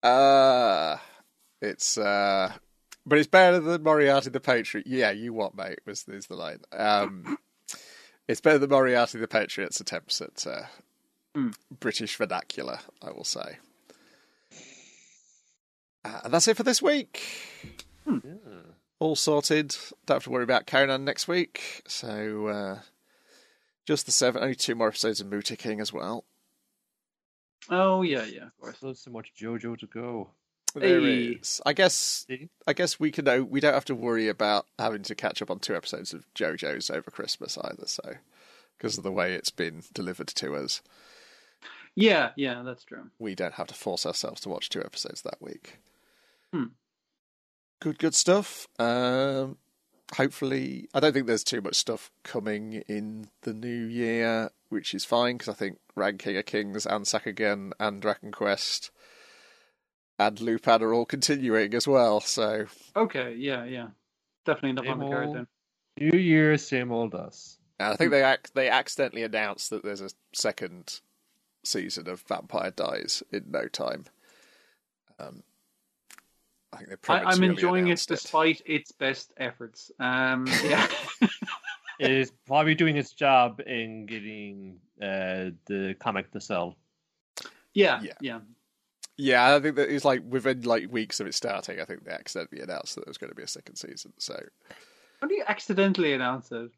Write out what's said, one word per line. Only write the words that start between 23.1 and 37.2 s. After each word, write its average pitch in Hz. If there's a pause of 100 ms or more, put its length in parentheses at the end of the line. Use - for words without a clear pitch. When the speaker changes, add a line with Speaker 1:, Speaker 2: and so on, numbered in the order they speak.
Speaker 1:
just 151
the -
seven. 123
Only 131
two -
more 113
episodes 107
of 98
Muta 104
King 107
as 104
well. 104 (1400)
Speaker 2:
Oh, 190
yeah, 135
yeah, -
of -
course. 117
Speaker 3:
Still 135
so -
much 113
JoJo 117
to 110
go. 117 (420)
Speaker 1:
There 180
Speaker 2:
Hey. 131 (140)
Speaker 1:
is. -
I 147
guess, -
Speaker 3:
See? 131 (160)
Speaker 1:
I 151
guess -
we 156
can, 147
uh, 131
we 127
don't 147
have 135
to 135
worry 113
about 104 (140)
having 107
to 107
catch -
up 98
on 95
two 98
episodes -
of 78
JoJo's 78
over -
Christmas -